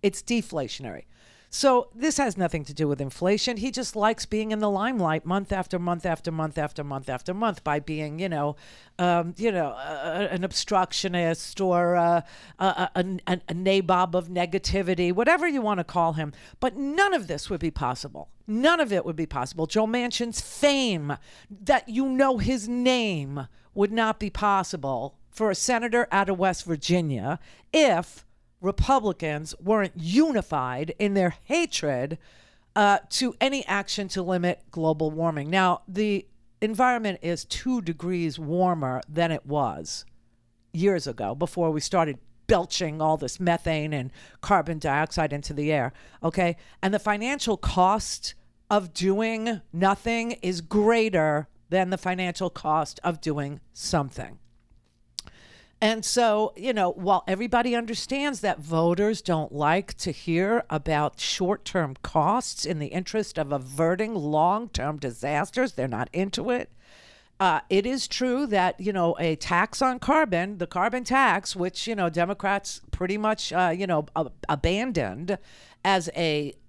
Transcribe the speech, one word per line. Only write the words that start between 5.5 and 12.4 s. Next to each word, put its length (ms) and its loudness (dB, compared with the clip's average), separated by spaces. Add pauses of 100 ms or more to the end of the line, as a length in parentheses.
after 260 -4
month 260 -2
after 260 -2
month 280 -4
after 260 -4
month 240 -6
after 240 -6
month 320 -2
by 160 0
being, 380 -6
you 100 -4
know, 280 -2 (420)
um, 400 2
you 120 2
know, 180 0
uh, 640 -4
an 140 -2
obstructionist 1160 0
or, 360 4
uh, 240 4 (380)